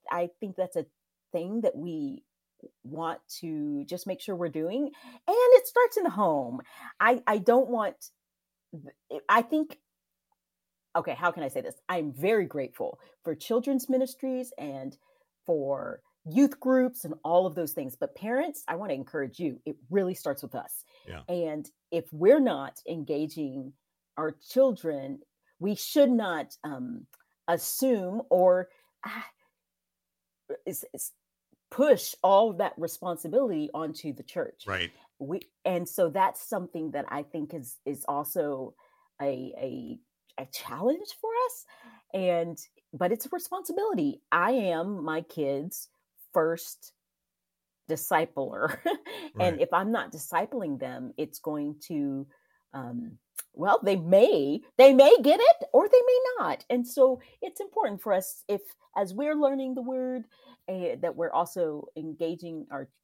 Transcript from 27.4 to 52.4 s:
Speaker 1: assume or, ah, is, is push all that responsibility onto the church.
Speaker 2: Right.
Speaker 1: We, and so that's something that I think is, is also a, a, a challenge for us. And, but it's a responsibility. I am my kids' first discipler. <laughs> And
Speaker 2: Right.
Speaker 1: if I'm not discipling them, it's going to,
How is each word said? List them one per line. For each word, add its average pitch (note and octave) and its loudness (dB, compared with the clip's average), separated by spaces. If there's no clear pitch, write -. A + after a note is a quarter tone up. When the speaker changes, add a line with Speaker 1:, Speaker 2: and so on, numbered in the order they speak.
Speaker 1:
assume G3+ -2
or, F3+ 6
ah, A3+ -12
is, - -8
is - -12
push C4+ 2
all G3 6
that F3+ -4
responsibility E3+ -4
onto D#3 -8
the - -18
church. - -8
Speaker 2:
Right. F#2 -2
Speaker 1:
We, D3 -8
and F3 -2
so F3+ 0
that's F#3 -2
something E3+ -8
that C#3+ -6
I C#3+ -8
think D3 -10
is, C#3 -12
is C#3 -8
also C#3+ -4
a, C3+ -4
a, - -10
a C#3 -10
challenge B3 -4
for A4 -6
us. - -14
And, F3 -2
but F3+ -2
it's A3+ -4
a C#4 -14
responsibility. F4+ -4
I F3 2
am F#3+ -2
my D#3+ -4
kids' D3 -6
first E3 -4
discipler. D#3 -2
<laughs> - -10
And F3+ 2
Speaker 2:
Right. C#3 -6
Speaker 1:
if - 2
I'm G3 0
not A3 -4
discipling E3+ -6
them, B2+ -10
it's D3 -8
going D3+ -6
to, C#3 -4